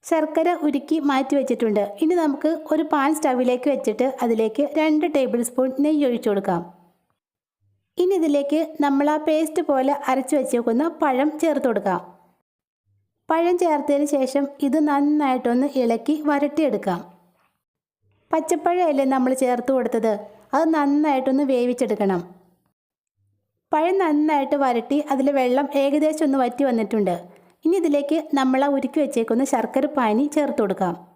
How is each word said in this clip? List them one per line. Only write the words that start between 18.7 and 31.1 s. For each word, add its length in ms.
നമ്മൾ 280
ചേർത്ത് 340
കൊടുത്തത്, 360
അത് 180
നന്നായിട്ടൊന്ന് 760
വേവിച്ചെടുക്കണം. 720
പഴം 280
നന്നായിട്ട് 640
വരട്ടി 340
അതിലെ 240
വെള്ളം 320
ഏകദേശം 440
ഒന്ന് 140
വറ്റി 280
വന്നിട്ടുണ്ട്. 460
ഇനി 160
ഇതിലേക്ക് 380
നമ്മൾ 280
ആ 100
ഉരുക്കി 260
വെച്ചേക്കുന്ന 500
ശർക്കര 340
പാനി 260
ചേർത്ത് 280
കൊടുക്കാം. 340